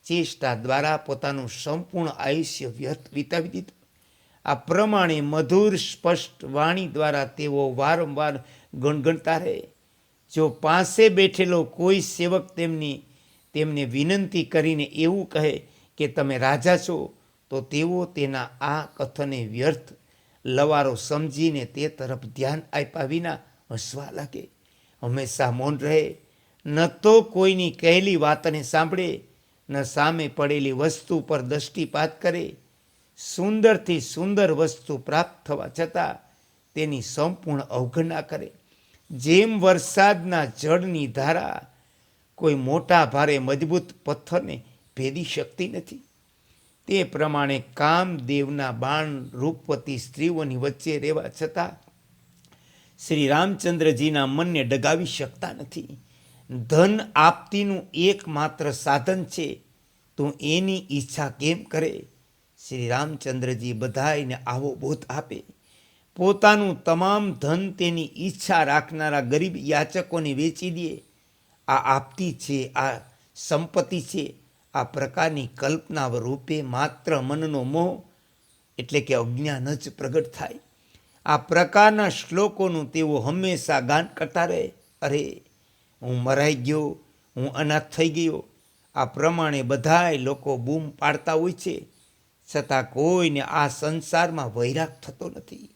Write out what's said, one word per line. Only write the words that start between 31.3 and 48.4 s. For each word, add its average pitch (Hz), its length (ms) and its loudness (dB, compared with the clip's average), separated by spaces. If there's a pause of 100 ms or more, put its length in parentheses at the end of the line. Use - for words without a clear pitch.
દ્રષ્ટિપાત 151 800 -4
કરે. 175 340 -2 (800)
સુંદરથી 208 640 4
સુંદર 190 520 0
વસ્તુ 156 460 0
પ્રાપ્ત 156 500 -2
થવા 147 220 -4 (100)
છતાં 165 560 -4 (400)
તેની 151 260 -2
સંપૂર્ણ 151 600 -4
અવગણના 156 600 -2
કરે. - 300 -10 (600)
જેમ 185 480 4
વરસાદના 180 840 4
જળની 156 600 0
ધારા 139 600 -2 (680)
કોઈ 156 200 2
મોટા 151 500 4
ભારે 139 340 2
મજબૂત 156 540 -2 (120)
પથ્થરને 143 600 -4 (320)
ભેદી 135 260 -4
શકતી 165 460 -6
નથી, 226 320 -12 (840)
તે 190 160 2
પ્રમાણે 143 600 0 (100)
કામદેવના 143 960 0